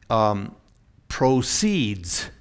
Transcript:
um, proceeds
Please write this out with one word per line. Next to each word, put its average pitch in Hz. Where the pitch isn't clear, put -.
um, 107
proceeds 127